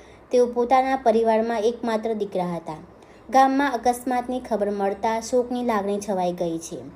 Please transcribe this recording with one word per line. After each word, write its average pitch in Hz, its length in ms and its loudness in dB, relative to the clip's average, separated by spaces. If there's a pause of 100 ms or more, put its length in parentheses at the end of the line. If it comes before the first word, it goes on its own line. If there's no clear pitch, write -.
(300)
તેઓ 247 160 6
પોતાના 254 500 2
પરિવારમાં 226 640 2
એકમાત્ર 226 540 -2
દીકરા 190 420 -4
હતા. 160 200 -10 (540)
ગામમાં 269 420 4
અકસ્માતની 247 680 -2
ખબર 202 300 -2
મળતા 202 500 -2
શોકની 247 440 -2
લાગણી 202 360 0
છવાઈ 185 320 -2
ગઈ 175 260 -4
છે. 165 200 -12 (180)